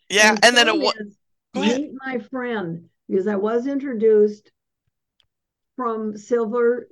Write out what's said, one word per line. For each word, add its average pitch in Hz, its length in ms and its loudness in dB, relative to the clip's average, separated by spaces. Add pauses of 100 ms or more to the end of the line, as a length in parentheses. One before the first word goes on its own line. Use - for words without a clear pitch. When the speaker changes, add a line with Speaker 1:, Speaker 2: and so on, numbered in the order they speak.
Speaker 1:
yeah, 214 220 4
Speaker 2:
And 214 140 2
Speaker 1:
and 240 120 6
then 240 100 4
it 220 60 2
Speaker 2:
some - 80 -2
Speaker 1:
wa-, 208 180 0
Speaker 2:
is 208 180 -14 (380)
Speaker 1:
go 202 80 -4
ahead. 240 160 0
Speaker 2:
meet 294 120 -8 (140)
my 262 140 -6
friend, 208 720 -8 (180)
because 196 180 -2
I 208 120 -2
was 220 280 -2
introduced 220 840 0 (1200)
from 220 420 -6
Silver 233 760 0